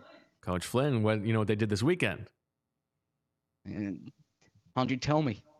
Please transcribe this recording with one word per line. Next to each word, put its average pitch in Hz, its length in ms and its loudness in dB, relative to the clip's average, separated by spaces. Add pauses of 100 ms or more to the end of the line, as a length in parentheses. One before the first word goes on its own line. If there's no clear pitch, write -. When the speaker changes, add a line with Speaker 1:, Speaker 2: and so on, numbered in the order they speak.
(420)
Speaker 1:
Coach 90 240 -2
Flynn, 127 380 2
what, 107 220 2
you 113 80 0
know 113 60 4
what 107 80 0
they 107 80 4
did 107 140 0
this 104 140 0
weekend? 139 440 0 (1400)
Speaker 2:
And 101 460 -8 (640)
how'd 127 140 0
you 131 80 -2
tell 151 240 0
me? 123 220 -2 (160)